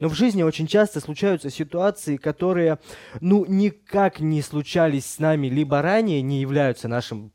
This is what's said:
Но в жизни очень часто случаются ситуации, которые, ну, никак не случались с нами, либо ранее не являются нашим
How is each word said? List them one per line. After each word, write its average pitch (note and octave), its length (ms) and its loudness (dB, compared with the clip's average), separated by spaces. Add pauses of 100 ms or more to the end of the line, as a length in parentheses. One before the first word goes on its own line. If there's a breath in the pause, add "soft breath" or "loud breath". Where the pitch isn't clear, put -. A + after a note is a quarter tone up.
Но D#3 80 0
в D#3+ 60 -4
жизни G3 280 2
очень D#3+ 240 0
часто G3+ 340 2
случаются D#3 500 -4
ситуации, E3+ 640 -4
которые, E3 600 0 (420 loud breath)
ну, F#3 260 4
никак G3 720 0
не D#3 200 0
случались D3 640 0
с - 140 -12
нами, D3+ 300 0
либо C#3+ 340 0
ранее F#3 400 2
не C3+ 180 -2
являются C3+ 480 0
нашим A2+ 460 -6